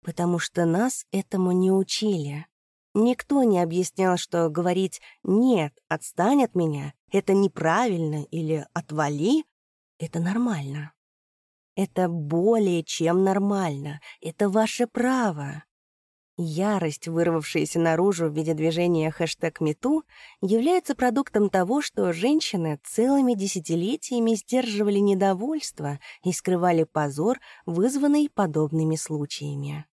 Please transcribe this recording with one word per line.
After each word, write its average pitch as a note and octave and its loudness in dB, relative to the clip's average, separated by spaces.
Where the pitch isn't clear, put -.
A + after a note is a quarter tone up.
Потому F3 -2
что F3 -2
нас F#3+ 0
этому F#3+ -2
не F#3 4
учили. E3+ -2
Никто B3 2
не G3+ 4
объяснял, F3+ 0
что E3+ -2
говорить F3 -2
«нет, G3+ 2
отстань A3+ 0
от - -6
меня, D3 -2
это G3 2
неправильно» E3+ 0
или D#3 -2
«отвали» — D#3 0
это E3 -6
нормально. E3 -2
Это F#3+ 0
более E3+ 2
чем F3 2
нормально, F#3+ -2
это G3+ -2
ваше A3 0
право. G3+ -2
Ярость, E3+ -2
вырвавшаяся E3 0
наружу E3 2
в D3 -4
виде D#3+ -2
движения D#3+ 0
хэштег E3 -4
мету, B3+ 0
является B3+ 2
продуктом A3+ 0
того, G3 0
что F#3 -2
женщины F3 -2
целыми B3+ 2
десятилетиями G3 -2
сдерживали G#3 -2
недовольство G3 0
и F#3 0
скрывали F3 2
позор, D#3 -2
вызванный C#4 2
подобными D#3+ 0
случаями. D3 -8